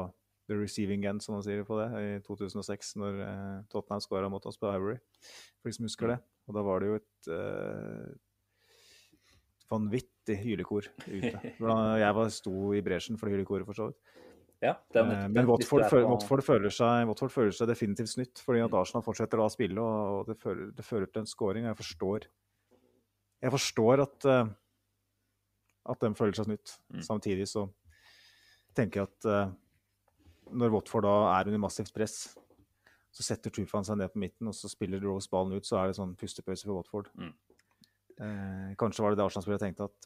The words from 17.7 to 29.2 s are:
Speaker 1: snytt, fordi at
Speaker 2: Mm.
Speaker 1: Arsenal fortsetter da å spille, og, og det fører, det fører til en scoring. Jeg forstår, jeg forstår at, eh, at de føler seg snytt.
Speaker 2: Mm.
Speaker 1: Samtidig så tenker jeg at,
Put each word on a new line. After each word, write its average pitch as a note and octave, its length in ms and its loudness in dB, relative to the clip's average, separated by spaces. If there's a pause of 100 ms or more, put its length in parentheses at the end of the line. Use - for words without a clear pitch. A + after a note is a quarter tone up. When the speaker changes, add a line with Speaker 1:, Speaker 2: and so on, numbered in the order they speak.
Speaker 1:
snytt, - 280 -6
fordi A#2+ 220 2
at A2 80 0
Speaker 2:
Mm. G2+ 80 4
Speaker 1:
Arsenal A2 240 0
fortsetter A2 340 -2
da A2 120 4
å - 20 -2
spille, F#2+ 300 -2
og, G#2 400 0
og A2+ 60 -6
det A2 120 -6
fører, G2+ 360 -6
det - 100 -12
fører G2+ 260 -2
til A2 100 -4
en G#2+ 80 -6
scoring. A2 360 -2
Jeg A2 100 -2
forstår, G#2 520 -4 (1160)
jeg B2+ 80 0
forstår C3 540 4
at, - 200 -10
eh, B2+ 220 6 (1400)
at B2 140 -6
de A2 160 2
føler G#2 180 2
seg G#2+ 140 -2
snytt. - 300 -8 (160)
Speaker 2:
Mm. E2+ 100 -10
Speaker 1:
Samtidig G2+ 480 -2
så G2+ 160 -2 (1080)
tenker G2+ 260 2
jeg F#2+ 100 -2
at, - 140 -14